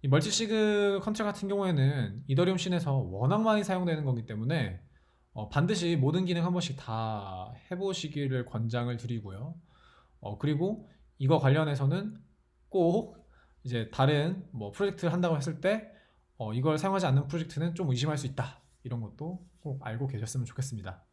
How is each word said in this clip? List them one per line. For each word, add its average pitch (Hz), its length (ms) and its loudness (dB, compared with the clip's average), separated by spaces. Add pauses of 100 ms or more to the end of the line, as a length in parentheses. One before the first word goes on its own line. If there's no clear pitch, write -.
이 143 60 -2
멀티시그 208 920 4
컨트랙 214 220 -2
같은 202 240 -4
경우에는 143 760 2
이더리움 175 320 4
씬에서 170 340 0
워낙 123 500 2
많이 214 200 4
사용되는 175 420 0
거기 120 220 0
때문에, 110 560 -2 (500)
어, 107 160 -8
반드시 170 480 2
모든 156 280 2
기능 170 200 0
한 180 80 2
번씩 170 240 -2
다 107 760 -6 (180)
해보시기를 151 760 -2
권장을 120 500 -2
드리고요. 113 580 -8 (680)
어, 101 180 -8
그리고 175 520 -2 (280)
이거 143 200 4
관련해서는 147 840 2 (480)
꼭 185 600 0 (340)
이제 120 300 -2
다른 151 580 2
뭐 104 220 -8
프로젝트를 196 400 0
한다고 175 240 2
했을 147 240 -4
때, 214 280 0 (480)
어, 110 160 -4
이걸 151 260 2
사용하지 190 280 0
않는 139 220 4
프로젝트는 165 480 -4
좀 175 140 -2
의심할 139 280 0
수 143 80 -6
있다. 135 340 -6 (220)
이런 120 180 -6
것도 160 460 -10 (140)
꼭 135 260 -8
알고 117 220 -4
계셨으면 117 380 -4
좋겠습니다. 101 680 -8